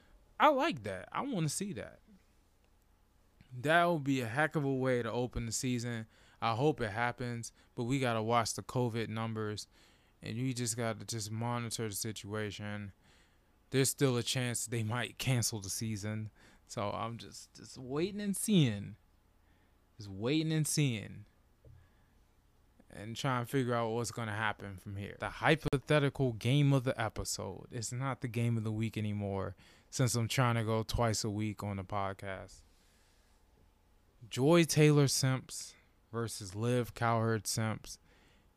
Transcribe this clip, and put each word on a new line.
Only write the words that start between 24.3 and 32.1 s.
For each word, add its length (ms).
happen 460
from 180
here. 240
The 100
hypothetical 1040
game 380
of 120
the 180
episode. 680
It's 200
not 300
the 60
game 300
of 60
the 80
week 240
anymore, 600
since 240
I'm 140
trying 260
to 100
go 200
twice 400
a 80
week 320
on 140
the 60
podcast. 800